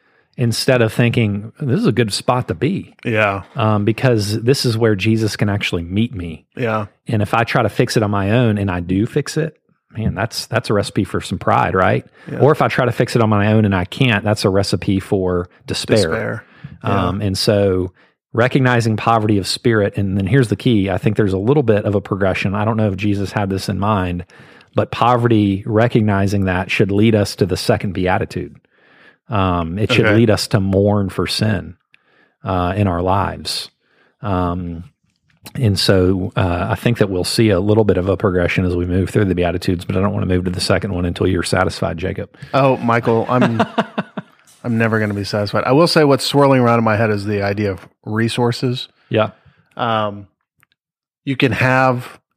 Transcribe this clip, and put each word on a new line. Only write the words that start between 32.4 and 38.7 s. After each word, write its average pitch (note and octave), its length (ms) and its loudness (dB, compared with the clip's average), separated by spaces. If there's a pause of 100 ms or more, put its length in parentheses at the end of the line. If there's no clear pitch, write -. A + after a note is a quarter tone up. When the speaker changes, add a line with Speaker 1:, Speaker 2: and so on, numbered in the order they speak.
Speaker 1:
uh, F#2 360 -2
in G#2 80 2
our F2 160 0
lives. E2+ 680 -4 (520)
Um, F2 640 -4 (720)
and G#2+ 200 2
so, F#2+ 600 2
uh, F#2 340 -2
I G#2+ 60 -2
think A#2+ 220 -2
that G2+ 120 2
we'll F2+ 140 -4
see A2 260 2
a F#2 80 2
little G#2 240 2
bit G2 160 2
of F#2 100 -2
a F#2 80 0
progression F2+ 480 0
as F2+ 120 -2